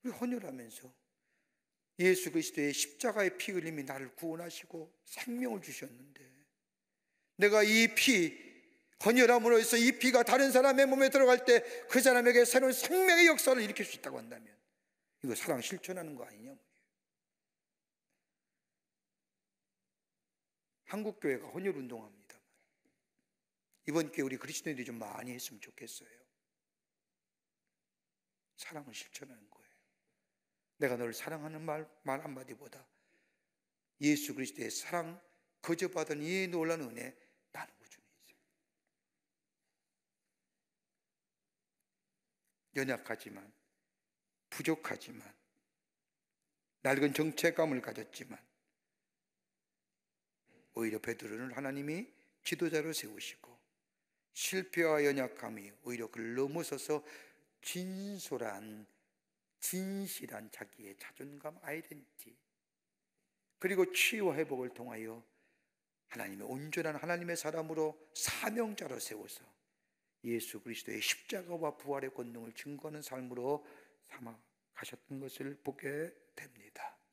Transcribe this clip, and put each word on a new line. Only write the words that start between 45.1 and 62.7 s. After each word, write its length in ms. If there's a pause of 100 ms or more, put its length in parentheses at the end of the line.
낡은 300
정체감을 680
가졌지만, 640 (2250)
오히려 220
베드로는 540
하나님이 540 (360)
지도자로 500
세우시고 640 (760)
실패와 720
연약함이 640 (120)
오히려 240
그를 280
넘어서서 680 (580)
진솔한, 1200 (760)
진실한 920
자기의 460
자존감, 680
아이덴티티, 760 (1200)